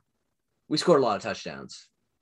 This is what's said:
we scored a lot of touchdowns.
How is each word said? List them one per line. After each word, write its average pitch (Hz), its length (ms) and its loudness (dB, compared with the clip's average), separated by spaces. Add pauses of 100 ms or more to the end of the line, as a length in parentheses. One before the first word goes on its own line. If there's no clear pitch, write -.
(680)
we 156 100 -2
scored 156 220 6
a - 20 4
lot 107 140 2
of 98 60 -6
touchdowns. 78 640 -10 (340)